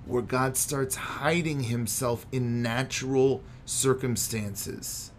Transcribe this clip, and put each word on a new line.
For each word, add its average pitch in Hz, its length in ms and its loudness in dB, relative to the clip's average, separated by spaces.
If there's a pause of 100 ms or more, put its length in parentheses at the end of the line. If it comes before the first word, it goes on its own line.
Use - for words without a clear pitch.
where 123 160 0
God 127 380 0
starts 135 380 -2
hiding 151 680 0
himself 120 680 -2
in 120 300 0
natural 127 800 2 (220)
circumstances - 1500 0